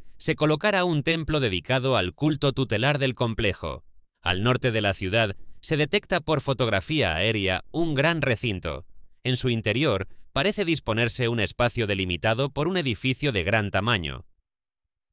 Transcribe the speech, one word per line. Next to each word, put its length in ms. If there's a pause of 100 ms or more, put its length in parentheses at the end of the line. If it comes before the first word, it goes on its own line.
(160)
se 180
colocara 500
un 200
templo 340
dedicado 580
al 180
culto 380
tutelar 460
del 160
complejo. 720 (380)
Al 200
norte 300
de 80
la 120
ciudad, 440 (240)
se 160
detecta 440
por 200
fotografía 720
aérea 560
un 240
gran 280
recinto. 640 (360)
En 140
su 140
interior, 580 (240)
parece 320
disponerse 640
un 100
espacio 480
delimitado 640
por 160
un 100
edificio 540
de 140
gran 260
tamaño. 560 (880)